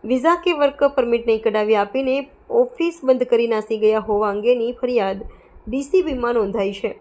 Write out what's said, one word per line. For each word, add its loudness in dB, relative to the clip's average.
વિઝા 2
કે 0
વર્ક 2
પરમિટ 0
નહીં 0
કઢાવી 2
આપીને -2
ઓફિસ 0
બંધ 2
કરી 4
નાસી -2
ગયા 4
હોવા 0
અંગેની 0
ફરિયાદ -2
ડી -10
સી 2
બીમાં -2
નોંધાઈ -2
છે. -6